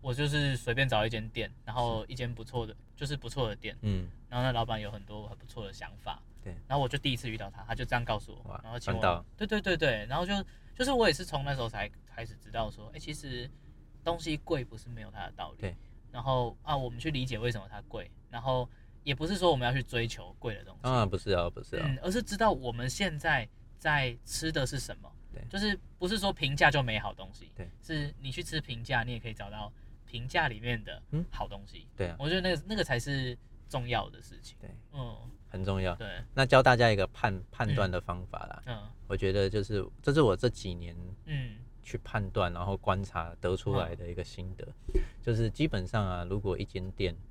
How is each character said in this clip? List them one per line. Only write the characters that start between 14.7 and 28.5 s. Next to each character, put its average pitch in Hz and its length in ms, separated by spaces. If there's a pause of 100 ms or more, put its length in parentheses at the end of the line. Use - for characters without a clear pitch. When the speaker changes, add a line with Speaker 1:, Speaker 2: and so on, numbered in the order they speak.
Speaker 1:
是 - 100
没 117 120
有 107 100
它 98 160
的 82 60
道 82 200
理。 - 60
Speaker 2:
对。 90 160 (380)
Speaker 1:
然 120 100
后， 123 400
啊， 151 140
我 127 120
们 120 120
去 160 100
理 127 160
解 123 100
为 120 140
什 107 100
么 95 80
它 104 200
贵， 95 200 (220)
然 117 100
后 127 280 (340)
也 143 100
不 151 140
是 190 100
说 175 140
我 147 60
们 123 100
要 127 80
去 131 80
追 117 240
求 90 320
贵 113 160
的 101 80
东 95 140
西。 - 60
Speaker 2:
当 127 120
然 113 140
不 92 100
是 101 140
啊， 87 180
不 - 140
是 - 140
啊。 151 100
Speaker 1:
嗯， 131 120
而 170 80
是 220 140
知 208 140
道 214 160
我 127 180
们 117 180
现 165 300
在 143 300 (280)
在 135 480
吃 - 280
的 151 120
是 131 140
什 - 200
么。 - 120 (240)
Speaker 2:
对。 - 160
Speaker 1:
就 196 80
是 202 180 (220)
不 180 80
是 208 100
说 196 160
平 139 220
价 147 160
就 143 100
没 117 160
好 101 160
东 95 200
西， - 240
Speaker 2:
对。 90 120 (140)
Speaker 1:
是 147 380
你 135 100
去 151 100
吃 160 200